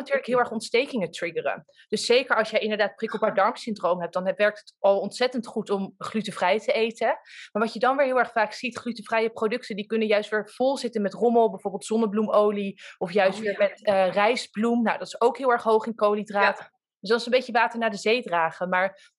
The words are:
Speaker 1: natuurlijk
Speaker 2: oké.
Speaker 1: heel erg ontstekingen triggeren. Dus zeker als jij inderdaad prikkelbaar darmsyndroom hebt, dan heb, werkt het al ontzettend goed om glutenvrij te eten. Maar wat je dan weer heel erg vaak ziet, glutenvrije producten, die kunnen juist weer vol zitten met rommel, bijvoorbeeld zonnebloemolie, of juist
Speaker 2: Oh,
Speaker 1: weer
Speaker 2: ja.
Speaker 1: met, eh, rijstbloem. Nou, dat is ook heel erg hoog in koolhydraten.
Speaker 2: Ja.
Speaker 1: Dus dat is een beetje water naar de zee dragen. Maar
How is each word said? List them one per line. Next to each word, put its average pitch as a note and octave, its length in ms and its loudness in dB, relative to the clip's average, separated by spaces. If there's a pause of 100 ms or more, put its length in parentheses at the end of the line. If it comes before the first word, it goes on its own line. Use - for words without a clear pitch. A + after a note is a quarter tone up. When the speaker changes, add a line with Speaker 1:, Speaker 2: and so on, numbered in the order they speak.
Speaker 1:
natuurlijk C4+ 260 -4
Speaker 2:
oké. A3+ 40 -6
Speaker 1:
heel B3 80 2
erg A#3+ 120 0
ontstekingen A3+ 600 -2
triggeren. D#3+ 540 -6 (240)
Dus - 180 -4
zeker B3 300 4
als G#3+ 140 0
jij G#3+ 100 0
inderdaad G#3 340 0
prikkelbaar G#3+ 400 -2
darmsyndroom G3 640 0
hebt, E3+ 120 -6
dan F#3 140 -4
heb, F3+ 120 -2
werkt G#3 200 2
het - 200 -20
al G3 220 4
ontzettend A#3+ 460 -2
goed - 240 -6
om G3 280 -2
glutenvrij G3 600 -2
te - 140 -2
eten. A3 340 0 (460)
Maar G#3 100 0
wat A3+ 100 0
je A3+ 60 -12
dan B3+ 180 2
weer C#4+ 100 4
heel B3+ 120 2
erg A#3 140 0
vaak A3 200 0
ziet, A#3+ 260 -8
glutenvrije A3+ 520 -2
producten, A3+ 460 -4
die G#3 100 -8
kunnen A3 220 -2
juist G#3 220 2
weer G#3 200 -2
vol C4 260 0
zitten A3+ 260 -4
met F#3+ 120 -2
rommel, A3+ 360 4
bijvoorbeeld F#3+ 340 -8
zonnebloemolie, G#3 960 0 (180)
of E3+ 140 -6
juist F#3+ 260 4
Speaker 2:
Oh, A3 60 -8
Speaker 1:
weer G3+ 80 -2
Speaker 2:
ja. F#3+ 60 -6
Speaker 1:
met, - 280 0
eh, F#3+ 260 4
rijstbloem. A#3 680 2
Nou, F#3+ 160 0
dat F#3 80 -8
is - 140 -14
ook B3 180 2
heel B3+ 140 0
erg A#3 100 2
hoog A3 240 2
in A3+ 80 -6
koolhydraten. G3+ 760 0
Speaker 2:
Ja. - 80 -20 (220)
Speaker 1:
Dus G3 100 -10
dat A#3+ 100 4
is A#3 60 -8
een A#3+ 60 0
beetje B3+ 200 0
water A#3 260 2
naar A3+ 120 0
de G3+ 60 -6
zee A3+ 260 0
dragen. E3+ 460 0
Maar F#3 500 -2